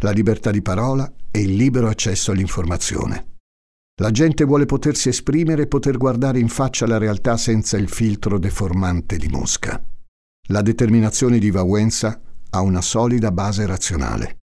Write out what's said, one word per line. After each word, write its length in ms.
la 100
libertà 380
di 120
parola 500
e 120
il 140
libero 340
accesso 420
all'informazione. 1040
La 120
gente 320
vuole 240
potersi 420
esprimere 540
e 40
poter 300
guardare 400
in 120
faccia 360
la 140
realtà 360
senza 420
il 120
filtro 480
deformante 800
di 100
Mosca. 560
La 120
determinazione 760
di 100
Wałęsa 720
ha 100
una 200
solida 500
base 340
razionale. 800